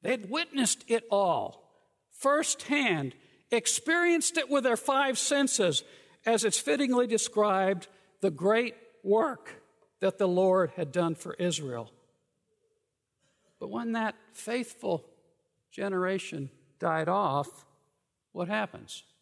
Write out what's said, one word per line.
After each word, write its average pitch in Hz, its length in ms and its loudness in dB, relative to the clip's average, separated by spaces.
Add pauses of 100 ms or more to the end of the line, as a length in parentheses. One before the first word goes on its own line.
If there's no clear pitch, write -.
They'd 208 300 -4
witnessed 285 580 -2
it 226 220 0
all 180 520 0 (480)
firsthand, 269 1040 0 (360)
experienced 330 880 2
it 285 100 -2
with 269 160 2
their 240 140 2
five 269 400 0
senses, 233 640 2 (400)
as 226 200 2
it's 208 140 2
fittingly 254 480 2
described, 202 800 0 (340)
the 196 80 2
great 208 440 0 (280)
work 220 600 -2 (380)
that 190 160 0
the 196 100 2
Lord 185 500 4
had 156 160 -6
done 165 220 0
for - 200 -12
Israel. 139 560 -4 (1700)
But - 80 -12
when 226 240 -6
that 220 220 -2 (180)
faithful 226 720 -6 (680)
generation 185 760 -4 (300)
died 160 300 0
off, 170 580 -2 (640)
what 175 160 -6
happens? - 540 -6 (200)